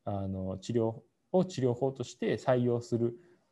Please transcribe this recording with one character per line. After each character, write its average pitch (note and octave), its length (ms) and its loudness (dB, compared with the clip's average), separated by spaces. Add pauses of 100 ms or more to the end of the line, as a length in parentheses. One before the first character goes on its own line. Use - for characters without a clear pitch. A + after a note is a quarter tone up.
あ G2+ 220 -4
の、 F#2+ 300 -4
治 G#2 160 -6
療 A2+ 220 2 (360)
を F#3 140 4
治 F#3 160 -6
療 B2 120 4
法 C3+ 180 0
と C3+ 120 -8
し - 120 -10
て E3 220 0
採 B2+ 260 2
用 A#2+ 180 2
す A#2+ 160 -2
る A#2 180 0 (360)